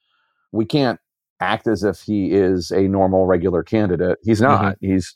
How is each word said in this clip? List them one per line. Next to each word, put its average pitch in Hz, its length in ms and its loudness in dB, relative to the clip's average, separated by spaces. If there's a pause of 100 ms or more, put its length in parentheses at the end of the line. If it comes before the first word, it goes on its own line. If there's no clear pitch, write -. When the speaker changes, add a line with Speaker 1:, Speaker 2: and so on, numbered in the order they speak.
(520)
Speaker 1:
we 110 120 -2
can't 123 360 -2 (420)
act 101 260 -4
as 104 180 0
if 98 160 -2
he 98 320 -2
is 92 360 0
a 95 200 0
normal, 95 360 2
regular 90 380 0
candidate. 92 600 -2
He's 104 180 0
not. 120 340 2
Speaker 2:
Mm-hmm. 95 160 -4
Speaker 1:
He's, 95 240 -2